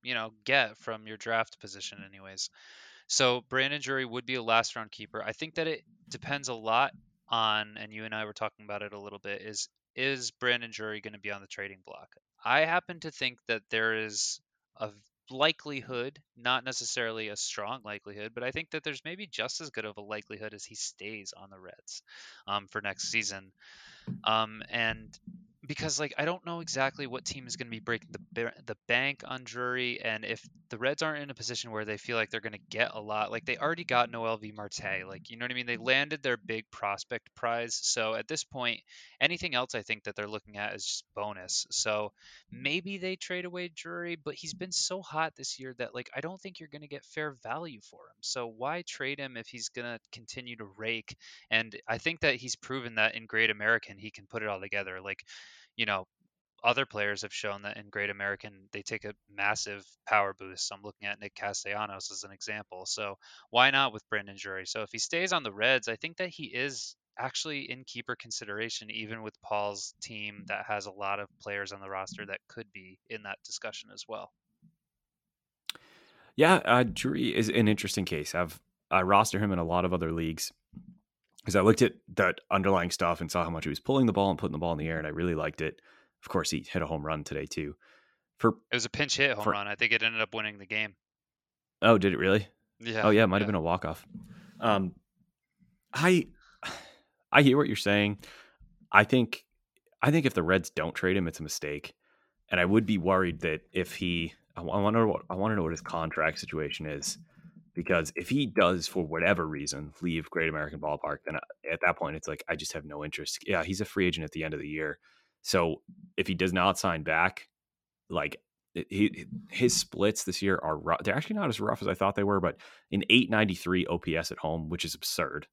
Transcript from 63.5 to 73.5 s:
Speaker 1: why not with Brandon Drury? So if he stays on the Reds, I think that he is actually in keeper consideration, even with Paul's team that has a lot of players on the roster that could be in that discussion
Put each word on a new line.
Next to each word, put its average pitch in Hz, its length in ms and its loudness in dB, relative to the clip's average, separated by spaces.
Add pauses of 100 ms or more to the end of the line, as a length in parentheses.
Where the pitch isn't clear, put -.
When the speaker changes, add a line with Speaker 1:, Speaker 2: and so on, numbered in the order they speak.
Speaker 1:
why 127 200 8
not 135 220 4
with 107 180 -12
Brandon 101 260 -4
Drury? 95 300 -8
So 110 160 -4
if 104 100 -8
he 120 60 -10
stays 180 340 -2
on 165 100 0
the 113 100 -6
Reds, 117 360 2
I 113 80 -4
think 165 220 -10
that 185 100 -4
he 156 180 -12
is 123 500 -6 (200)
actually 135 540 -6
in 127 140 -12
keeper - 320 -8
consideration, 110 720 -8
even 110 320 -8
with 107 200 -12
Paul's 104 600 -4
team 104 460 -12
that 101 180 -4
has 104 200 -4
a 98 60 -12
lot 101 280 -4
of 101 80 -8 (120)
players 101 320 -6
on 98 80 -14
the 98 80 -12
roster 95 380 -8
that 98 220 -10
could 110 240 -16
be 92 260 -20 (100)
in 110 140 -10
that 98 220 -10
discussion - 500 -12